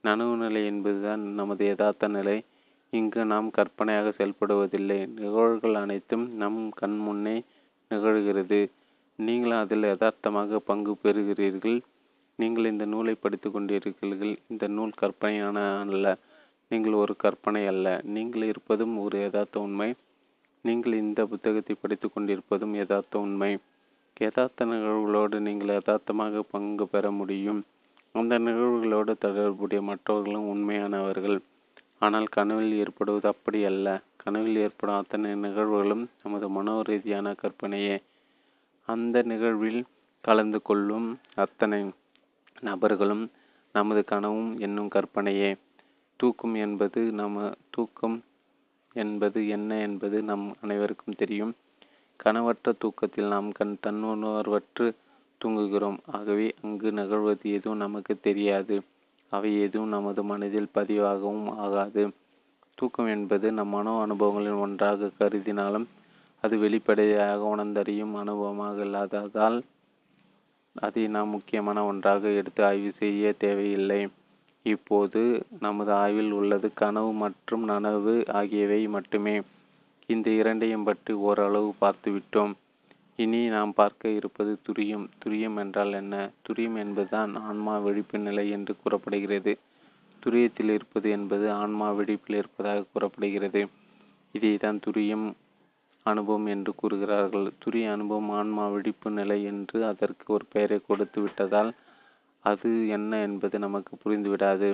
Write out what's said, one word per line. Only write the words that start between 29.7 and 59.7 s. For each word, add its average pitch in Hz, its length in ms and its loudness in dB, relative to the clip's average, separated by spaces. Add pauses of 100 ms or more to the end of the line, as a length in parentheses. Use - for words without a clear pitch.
மற்றவர்களும் 104 640 -2
உண்மையானவர்கள். 101 880 -2 (640)
ஆனால் 107 260 2
கனவில் 107 480 2
ஏற்படுவது 104 540 0
அப்படி 104 360 0
அல்ல. 98 240 0 (280)
கனவில் 110 400 -2
ஏற்படும் 104 400 0
அத்தனை 104 400 -4
நிகழ்வுகளும் 104 680 0 (160)
நமது 104 300 -6
மனோரீதியான 101 840 -2
கற்பனையே. 101 600 -4 (920)
அந்த 117 340 2
நிகழ்வில் 113 600 0 (420)
கலந்து 107 380 4
கொள்ளும் 107 460 0 (280)
அத்தனை 104 440 0 (840)
நபர்களும் 101 640 0 (520)
நமது 104 280 4
கனவும் 107 560 -2
என்னும் 104 280 -4
கற்பனையே. 98 600 0 (720)
தூக்கம் 117 360 0
என்பது 104 460 -2 (100)
நம-, 104 420 -4 (160)
தூக்கம் 113 480 -4 (800)
என்பது 104 520 0
என்ன 104 320 -2
என்பது 104 420 -4
நம் 101 400 -4
அனைவருக்கும் 104 540 -4
தெரியும். 104 380 -2 (680)
கனவற்ற 117 580 2
தூக்கத்தில் 107 480 -4
நாம் 101 260 -2
கண் 104 300 -4
தன்னுணர்வற்று 107 1080 -2 (540)
தூங்குகிறோம். 104 640 0
ஆகவே 104 420 -2 (140)
அங்கு 107 300 -4
நிகழ்வது 104 600 0
எதுவும் 104 260 -2
நமக்கு 104 420 -4
தெரியாது. 101 560 2 (560)
அவை 104 180 -2 (120)
எதுவும் 107 280 0